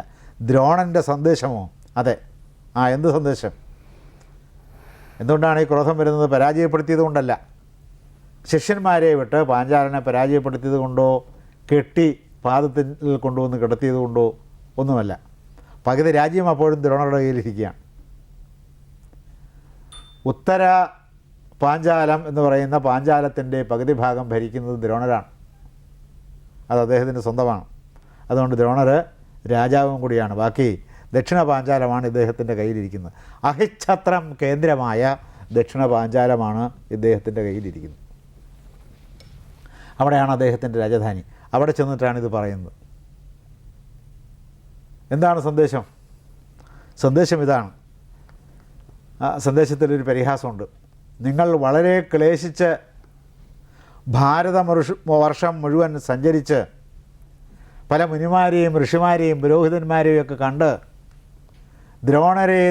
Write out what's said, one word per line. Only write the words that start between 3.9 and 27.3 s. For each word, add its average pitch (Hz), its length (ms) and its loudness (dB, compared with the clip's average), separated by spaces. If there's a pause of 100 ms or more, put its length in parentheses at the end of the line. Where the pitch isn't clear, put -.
എന്തുകൊണ്ടാണ് 156 440 2
ഈ - 60 2
ക്രോധം 147 300 2
വരുന്നത്? 151 340 2
പരാജയപ്പെടുത്തിയത് 156 720 2
കൊണ്ടല്ല. 139 260 -2 (1160)
ശിഷ്യന്മാരെ 175 580 2 (100)
വിട്ട് 135 200 -2 (120)
പാഞ്ചാലനെ 139 560 0
പരാജയപ്പെടുത്തിയത് 135 760 0
കൊണ്ടോ, 131 260 0 (600)
കെട്ടി 147 380 2 (360)
പാദത്തിൽ 135 420 0 (380)
കൊണ്ടുവന്ന് 127 380 -2
കിടത്തിയത് 127 400 0
കൊണ്ടോ 117 220 0 (560)
ഒന്നുമല്ല. 120 320 -2 (760)
പകുതി 139 320 2
രാജ്യം 170 340 0
അപ്പോഴും 151 320 2
ദ്രോണറുടെ 139 380 0
കയ്യിലിരിക്കുകയാണ്. 113 560 -4 (2500)
ഉത്തര 185 320 0 (1000)
പാഞ്ചാലം 156 580 0 (100)
എന്ന് 147 160 -2
പറയുന്ന 139 300 0 (100)
പാഞ്ചാലത്തിൻ്റെ 139 720 0 (120)
പകുതി 127 320 0
ഭാഗം 123 300 -2
ഭരിക്കുന്നത് 120 520 -6
ദ്രോണരാണ്. 113 440 -2 (1400)
അത് 120 140 2
അദ്ദേഹത്തിൻ്റെ 123 420 -2
സ്വന്തമാണ്. 117 380 -2 (680)